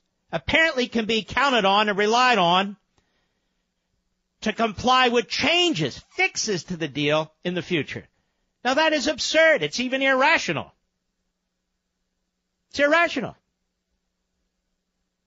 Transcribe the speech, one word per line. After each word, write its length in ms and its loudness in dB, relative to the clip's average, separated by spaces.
apparently 560 0
can 180 -4
be 160 0
counted 440 0
on 240 4
and 80 -2
relied 420 2
on 360 2
to 120 -4
comply 560 2
with 180 0
changes, 760 -2
fixes 480 -4
to 140 -10
the 100 -6
deal 440 -2
in 100 -6
the 80 -4
future. 460 -6
Now, 80 0
that 200 2
is 140 -2
absurd. 540 2
It's 180 -6
even 220 -4
irrational. 720 0
It's 100 -10
irrational. 560 0